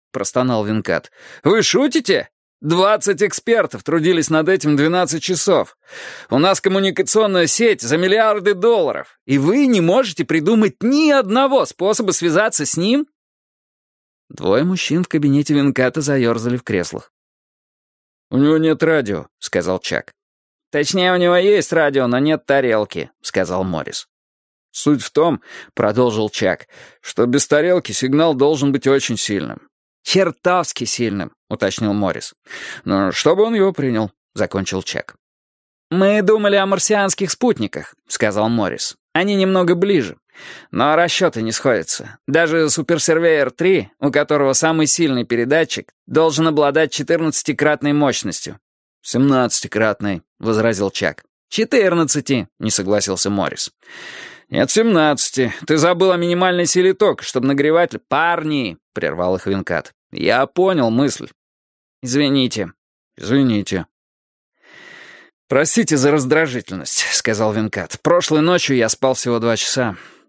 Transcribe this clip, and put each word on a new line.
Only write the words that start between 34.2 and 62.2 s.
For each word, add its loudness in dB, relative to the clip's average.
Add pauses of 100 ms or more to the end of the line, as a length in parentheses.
закончил -4
Чак. -10 (760)
«Мы 2
думали 2
о 2
марсианских 0
спутниках», — -4 (140)
сказал 0
Моррис. -4 (160)
«Они 0
немного 2
ближе. 0 (540)
Но 0
расчёты 0
не -4
сходятся. -4
Даже 0
Суперсервейер 0
три, 0
у -2
которого 0
самый 0
сильный 0
передатчик, -2 (140)
должен 2
обладать 2
четырнадцатикратной -2
мощностью». -2 (420)
«Семнадцатикратной», — 0 (160)
возразил 0
Чак. -4 (240)
«Четырнадцати», — 0 (120)
не -4
согласился -2
Моррис. -4 (800)
«Нет, 0
семнадцати. 0 (100)
Ты 0
забыл 2
о 2
минимальной 0
силе 2
тока, 0
чтобы -4
нагреватель. 0
Парни!» — -2 (160)
прервал -2
их -10
Венкат. -4 (160)
«Я 0
понял 0
мысль». -2 (720)
«Извините». -2 (440)